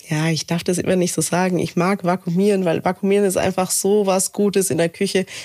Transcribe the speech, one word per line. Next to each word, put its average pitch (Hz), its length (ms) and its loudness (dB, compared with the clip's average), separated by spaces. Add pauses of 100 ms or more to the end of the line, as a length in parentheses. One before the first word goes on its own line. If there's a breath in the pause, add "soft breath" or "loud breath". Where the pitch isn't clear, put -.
ja, 156 200 0
ich 160 180 -2
darf 170 160 -4
das 180 160 -2
immer - 180 0
nicht 175 160 0
so - 80 -2
sagen. 180 380 0
Ich 165 180 -2
mag 185 280 0
vakuumieren, 185 600 0
weil 165 200 0
vakuumieren 196 420 2
ist 190 100 0
einfach 185 360 0
so 202 340 2
was 190 260 0
Gutes 196 380 0
in 170 80 0
der 170 100 2
Küche. 190 380 -2 (180 loud breath)